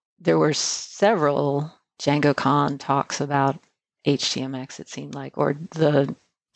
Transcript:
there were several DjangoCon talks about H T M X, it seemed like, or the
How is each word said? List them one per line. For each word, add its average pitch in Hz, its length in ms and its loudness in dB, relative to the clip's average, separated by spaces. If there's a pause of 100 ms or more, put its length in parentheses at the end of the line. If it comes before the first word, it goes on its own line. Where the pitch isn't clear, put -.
(200)
there 165 180 2
were 156 160 4
several 147 1160 0 (280)
DjangoCon 143 760 2
talks - 440 -2
about 139 360 0 (480)
H 143 280 0
T - 80 -4
M 131 120 -6
X, 131 260 -12
it - 100 -16
seemed 143 260 -12
like, 135 220 -12
or 147 180 0 (160)
the 147 420 2 (420)